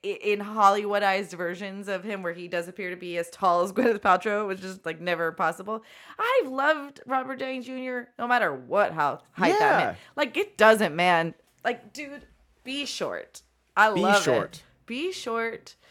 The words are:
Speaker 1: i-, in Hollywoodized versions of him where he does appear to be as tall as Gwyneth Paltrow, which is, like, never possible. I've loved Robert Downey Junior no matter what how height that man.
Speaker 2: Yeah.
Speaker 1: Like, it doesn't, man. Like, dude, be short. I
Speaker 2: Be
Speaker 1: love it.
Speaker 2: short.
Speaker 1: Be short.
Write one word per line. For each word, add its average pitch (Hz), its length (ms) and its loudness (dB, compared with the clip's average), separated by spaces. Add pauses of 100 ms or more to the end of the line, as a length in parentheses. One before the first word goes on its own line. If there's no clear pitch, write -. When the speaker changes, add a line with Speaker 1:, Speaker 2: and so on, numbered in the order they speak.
Speaker 1:
i-, - 40 -6
in 202 320 -2
Hollywoodized 202 920 4
versions 185 560 -8
of 185 160 -6
him 202 180 -8
where 170 120 -6
he 175 120 -12
does 175 220 -6
appear 185 220 -8
to 180 60 -8
be 180 200 -10
as 170 140 -4
tall 175 320 2
as 190 100 -2
Gwyneth 220 280 2
Paltrow, 208 460 2
which 190 160 -6
is, 190 220 -12
like, 160 160 -8
never 170 320 -2
possible. 190 500 -4 (360)
I've 453 320 0
loved 277 560 -2
Robert 262 320 -4
Downey 262 220 -6
Junior 254 580 -10
no 240 100 -6
matter 226 240 2
what 139 400 0
how 147 300 -2 (100)
height 247 280 2
that 392 180 4
man. - 20 4
Speaker 2:
Yeah. 104 140 -2 (200)
Speaker 1:
Like, 277 220 -2
it 403 220 -4
doesn't, 214 360 6
man. 165 380 2 (320)
Like, - 300 -6
dude, 285 320 0 (380)
be 277 200 -6
short. - 560 -6 (340)
I 214 200 6
Speaker 2:
Be 180 80 2
Speaker 1:
love 196 180 6
it. 180 40 -4
Speaker 2:
short. 117 380 0 (220)
Speaker 1:
Be 285 260 -6
short. 226 640 -6 (160)